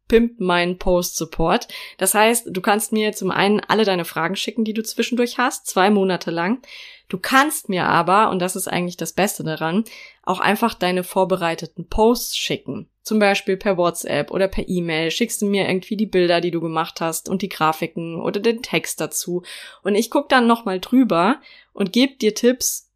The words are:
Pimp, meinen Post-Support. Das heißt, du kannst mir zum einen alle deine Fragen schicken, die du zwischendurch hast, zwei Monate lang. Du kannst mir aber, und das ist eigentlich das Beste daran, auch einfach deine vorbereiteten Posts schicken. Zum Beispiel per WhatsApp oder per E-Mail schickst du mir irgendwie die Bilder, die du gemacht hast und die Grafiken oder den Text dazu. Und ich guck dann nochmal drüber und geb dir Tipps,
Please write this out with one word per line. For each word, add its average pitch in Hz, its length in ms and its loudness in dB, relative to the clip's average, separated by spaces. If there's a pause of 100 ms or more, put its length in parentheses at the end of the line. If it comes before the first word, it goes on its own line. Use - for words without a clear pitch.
Pimp, 233 320 4
meinen 180 380 0
Post-Support. 175 920 0 (300)
Das 185 160 0
heißt, 226 380 4
du 185 100 -6
kannst 214 300 0
mir 214 220 0
zum 190 180 -4
einen 202 300 2
alle 214 240 2
deine 180 200 0
Fragen 175 300 -4
schicken, - 300 -4
die 220 80 -4
du 220 100 -4
zwischendurch 240 540 -2
hast, - 300 -4
zwei 208 220 4
Monate 190 420 2
lang. 180 300 -2 (460)
Du 185 100 -6
kannst 269 520 0
mir 180 160 0
aber, 175 440 4
und 190 100 0
das 185 160 -2
ist 185 120 -6
eigentlich 175 300 -4
das - 160 -8
Beste 180 300 -2
daran, 160 420 -2 (360)
auch 185 180 -4
einfach 214 340 0
deine 180 300 -2
vorbereiteten 175 840 -2
Posts 233 500 2
schicken. - 520 -6 (120)
Zum 214 180 0
Beispiel 196 380 2
per 190 200 0
WhatsApp 170 540 -2
oder 190 160 0
per - 200 -4
E-Mail 165 440 -2
schickst 220 300 -2
du 208 40 0
mir 202 220 0
irgendwie 185 300 -4
die 214 80 0
Bilder, 175 340 2
die 170 120 -2
du 165 100 -2
gemacht 165 400 -4
hast 165 260 -4
und 196 140 -2
die 190 80 -4
Grafiken 165 720 -2
oder 196 180 -2
den 233 220 0
Text - 400 -4
dazu. 175 420 -4 (400)
Und 185 120 2
ich 226 140 2
guck 285 200 0
dann 247 180 6
nochmal 233 320 0
drüber 214 640 2 (320)
und 196 180 -2
geb 269 280 2
dir 214 140 2
Tipps, - 640 0